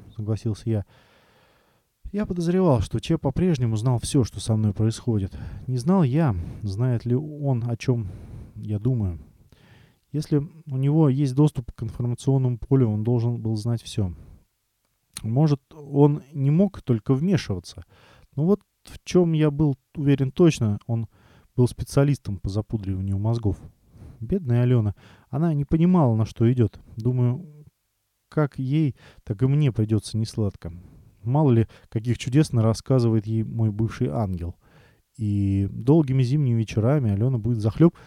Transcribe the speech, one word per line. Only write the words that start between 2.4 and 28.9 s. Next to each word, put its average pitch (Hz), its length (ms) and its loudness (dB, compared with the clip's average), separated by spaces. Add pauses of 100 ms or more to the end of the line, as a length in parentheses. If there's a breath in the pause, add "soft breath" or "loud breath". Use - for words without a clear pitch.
что 113 180 -4
Че 160 180 -2
по-прежнему 135 580 0
знал 120 240 0
всё, 131 240 0
что - 160 -6
со 110 160 0
мной 107 180 2
происходит. 107 640 -2 (300 loud breath)
Не 127 100 -4
знал 170 260 2
я, 135 320 0 (280 loud breath)
знает 110 420 -2
ли 120 100 0
он, 143 540 -4
о 117 60 -4
чём 120 320 -2 (480 loud breath)
я 107 240 -6
думаю. 104 400 -2 (920 soft breath)
Если 151 260 -2 (300)
у 131 100 -6
него 147 320 4
есть 131 260 0
доступ 143 380 2
к - 100 -10
информационному 123 720 -2
полю, 135 300 2
он 107 160 -2
должен 117 380 0
был 110 160 -2
знать 113 240 -4
всё. 92 320 -4 (1080 soft breath)
Может, 139 360 2 (140)
он 147 480 2 (100)
не 143 200 0
мог 190 320 2
только 123 300 0
вмешиваться. 131 680 -2 (520 soft breath)
Но 143 100 0
вот 202 160 2 (220)
в - 200 -20
чём 175 300 2
я 156 180 2
был 143 240 0 (200)
уверен 139 360 2
точно, 120 560 2
он 117 200 -4 (480 soft breath)
был 123 120 4
специалистом 139 680 -2
по - 120 -8
запудриванию 98 680 -4
мозгов. 110 400 -2 (640 loud breath)
Бедная 123 420 0
Алёна, 117 320 2 (340 soft breath)
она 160 240 0
не 143 120 -2
понимала, 165 500 4
на 110 100 2
что 117 280 2
идёт. 120 260 0 (160)
Думаю, 123 500 0 (840)
как 151 300 -2
ей, 139 360 0 (280 soft breath)